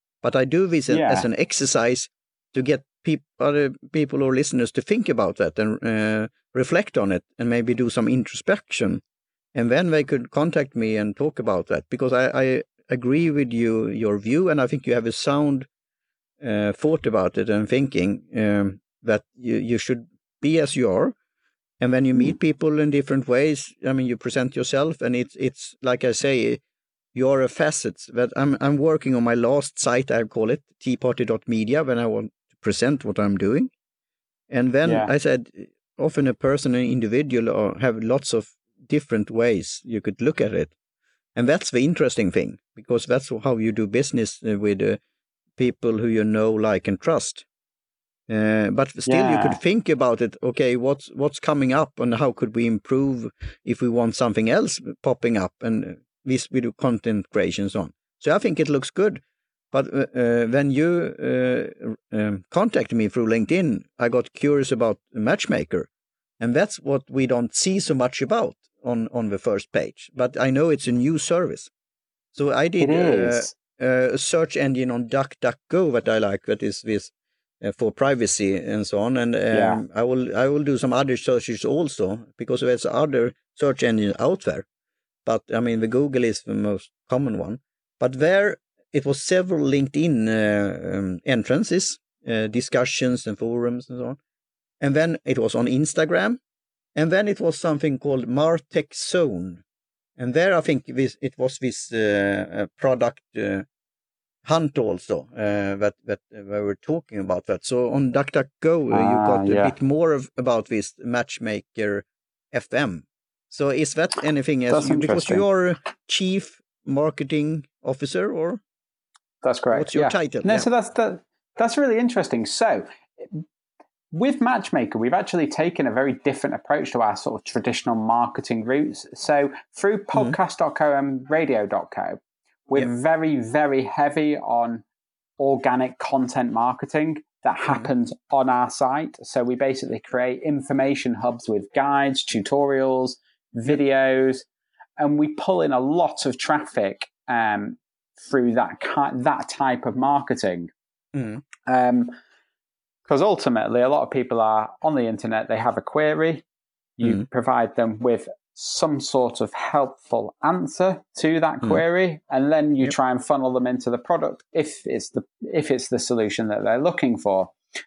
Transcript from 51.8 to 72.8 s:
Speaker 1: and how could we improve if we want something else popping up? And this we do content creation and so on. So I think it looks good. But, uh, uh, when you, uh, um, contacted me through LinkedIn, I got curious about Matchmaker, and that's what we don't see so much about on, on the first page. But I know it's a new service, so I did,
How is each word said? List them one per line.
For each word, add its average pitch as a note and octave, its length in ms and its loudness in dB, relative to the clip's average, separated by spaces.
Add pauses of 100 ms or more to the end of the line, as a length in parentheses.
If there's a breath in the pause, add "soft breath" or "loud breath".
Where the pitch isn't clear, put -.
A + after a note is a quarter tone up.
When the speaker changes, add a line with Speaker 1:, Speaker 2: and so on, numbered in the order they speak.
Speaker 1:
and A#2+ 160 0
how C3 180 2
could A2 220 -4
we A#2 120 2
improve B2 640 0 (340 loud breath)
if A#2+ 180 -4
we B2+ 80 0
want A#2 260 0
something A2 340 0
else E3 320 0 (200)
popping A#2 360 0
up? F#2 240 -2
And G#2+ 360 -4 (280)
this B2+ 260 -2
we C3 80 0
do A#2 140 -4
content A2+ 560 -2
creation F#2 340 -2
and G2+ 80 -2
so G2+ 100 -4
on. D2+ 120 -8 (260)
So D3 160 2
I G#3 40 2
think F3 200 -2
it D#3 100 2
looks C#3 220 0
good. G3 300 0 (500)
But, C3+ 220 0
uh, C3+ 200 0
uh, A#2+ 340 2
when C#3 240 2
you, E3 460 0
uh, B2+ 1000 -4
um, G#2 340 -2
contacted E3+ 460 0
me A2 100 2
through A#2 200 0
LinkedIn, A#2 560 0 (140)
I A#2+ 120 0
got A#2+ 240 -2
curious C#3+ 400 2
about A2+ 260 0 (140)
Matchmaker, - 760 -2 (520)
and A#2+ 140 -2
that's D#3+ 280 0
what C#3 280 -2
we C3 180 0
don't A#2+ 280 0
see F#3+ 240 0
so - 140 -2
much B2+ 280 0
about D3 340 0 (280)
on, A#2 300 -2
on A2+ 160 -2
the G2 100 -2
first G2+ 320 -2
page. - 420 -4
But B2 260 -2
I C3 100 2
know C#3+ 200 2
it's C#3 180 0
a B2 40 0
new B2+ 260 2
service, E3+ 520 -2 (640)
so C#3+ 180 0
I C3+ 160 2
did, E3+ 220 2